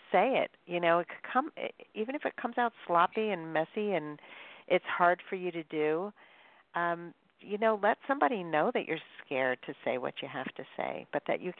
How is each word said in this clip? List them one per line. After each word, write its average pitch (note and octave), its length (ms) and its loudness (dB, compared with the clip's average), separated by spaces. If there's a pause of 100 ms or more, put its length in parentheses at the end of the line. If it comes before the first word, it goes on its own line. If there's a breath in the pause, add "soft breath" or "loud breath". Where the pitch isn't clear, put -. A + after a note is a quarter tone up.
(100)
say G#3 320 6
it. - 80 -2 (160)
You F3 140 -2
know, E3+ 180 6
it F3 100 0
could - 240 -12
come, C#4+ 180 0 (440)
even A3 200 -6
if D4+ 100 -8
it - 160 -2
comes A#3+ 180 -4
out A#3+ 140 0 (140)
sloppy F#3 440 2
and E3 220 -4
messy G3 400 -2
and D3+ 260 -2 (480 loud breath)
it's F3+ 180 2
hard F3+ 440 4
for G3 80 -6
you F3+ 160 -4
to E3 120 -8
do, D#3+ 480 -2 (640 loud breath)
um, E3+ 400 -4 (260)
you G3+ 180 -6
know, A3 240 4
let G#3+ 240 4
somebody C4 360 2
know E3 320 2
that - 120 -2
you're D#3+ 120 -2 (260)
scared C3 420 0
to D3 80 -10 (100)
say B2+ 140 0
what C3+ 220 -4
you C#3 80 -10
have C3 280 -8
to - 80 -12 (120)
say, - 360 -6
but D3 140 -2
that - 140 0
you F3 200 -6